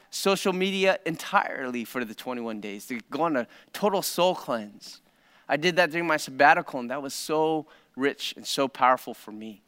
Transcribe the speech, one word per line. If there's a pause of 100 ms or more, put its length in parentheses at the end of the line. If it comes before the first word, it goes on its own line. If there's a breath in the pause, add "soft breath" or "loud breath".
social
media
entirely
for
the
twenty-one
days,
to (100)
go
on
a (280 loud breath)
total
soul
cleanse. (440 soft breath)
I
did
that
during
my
sabbatical,
and
that
was
so (300 soft breath)
rich
and
so
powerful
for
me.